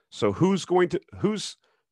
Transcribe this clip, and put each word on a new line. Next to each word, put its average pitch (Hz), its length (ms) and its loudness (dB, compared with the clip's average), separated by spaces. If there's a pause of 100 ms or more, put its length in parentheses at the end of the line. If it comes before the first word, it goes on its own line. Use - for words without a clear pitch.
So 104 240 0
who's 185 320 2
going 180 240 2
to, 175 100 -2 (200)
who's, 208 360 -2 (360)